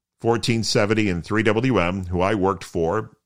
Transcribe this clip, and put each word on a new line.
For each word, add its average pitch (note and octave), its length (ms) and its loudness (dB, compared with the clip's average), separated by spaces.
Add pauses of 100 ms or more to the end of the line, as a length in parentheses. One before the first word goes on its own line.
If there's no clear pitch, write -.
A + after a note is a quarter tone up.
(200)
fourteen A#2 440 0
seventy G#2+ 440 2
and F2 160 -2
three A2 180 0
W A2+ 360 2
M, F2+ 280 -2
who F2 140 -2
I G2 140 2
worked F#2 300 0
for. F#2+ 600 -2